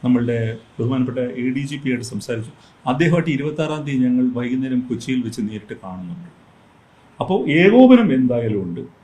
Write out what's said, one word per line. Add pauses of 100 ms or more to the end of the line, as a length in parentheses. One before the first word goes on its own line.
നമ്മളുടെ (220)
ബഹുമാനപ്പെട്ട
എ
ഡി
ജി
പി
ആയിട്ട്
സംസാരിച്ചു. (380)
അദ്ദേഹമായിട്ട്
ഇരുപത്താറാം
തീയതി
ഞങ്ങൾ
വൈകുന്നേരം
കൊച്ചിയിൽ
വെച്ച്
നേരിട്ട് (100)
കാണുന്നുണ്ട്. (920)
അപ്പോ
ഏകോപനം
എന്തായാലും
ഉണ്ട്. (240)